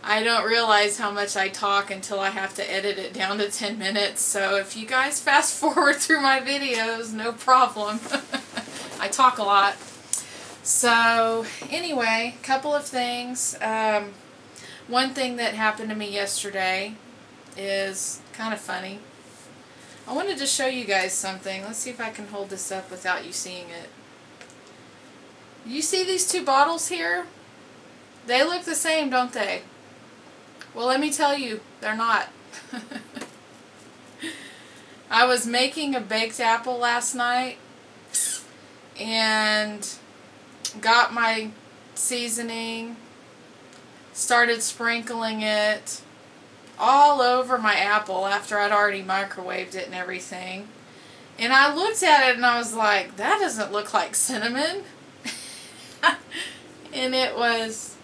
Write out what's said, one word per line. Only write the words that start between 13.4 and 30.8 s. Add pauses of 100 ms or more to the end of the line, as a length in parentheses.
Um, (720)
one
thing
that
happened
to
me
yesterday (640)
is (100)
kind
of
funny. (1040)
I
wanted
to
show
you
guys
something.
Let's
see
if
I
can
hold
this
up
without
you
seeing
it. (1800)
You
see
these
two
bottles
here? (1000)
They
look
the
same,
don't
they? (1120)
Well,